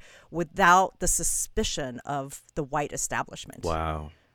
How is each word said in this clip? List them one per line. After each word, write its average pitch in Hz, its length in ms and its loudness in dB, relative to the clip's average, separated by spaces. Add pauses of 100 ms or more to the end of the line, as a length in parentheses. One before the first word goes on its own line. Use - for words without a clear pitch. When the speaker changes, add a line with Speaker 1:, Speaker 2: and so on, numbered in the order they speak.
(280)
Speaker 1:
without 175 680 4
the 180 80 -2
suspicion - 1000 -2
of 139 380 -6 (140)
the 156 80 -2
white 147 280 -2
establishment. - 720 -8
Speaker 2:
Wow. 80 460 -2 (240)